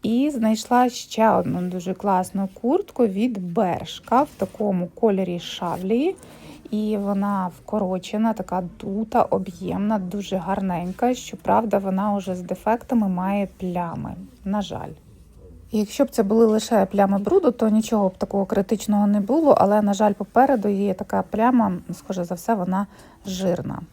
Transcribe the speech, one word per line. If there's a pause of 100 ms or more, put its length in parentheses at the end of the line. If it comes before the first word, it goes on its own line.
І
знайшла
ще
одну
дуже
класну (120)
куртку
від
Бершка
в
такому
кольорі
шавлії. (560)
І
вона
вкорочена,
така (180)
дута,
об'ємна,
дуже
гарненька.
Щоправда,
вона
уже
з
дефектами
має (120)
плями, (300)
на
жаль. (840)
Якщо
б
це
були
лише
плями
бруду,
то
нічого
б
такого
критичного
не
було,
але,
на
жаль,
попереду
є
така
пляма, (220)
схоже
за
все,
вона (380)
жирна. (120)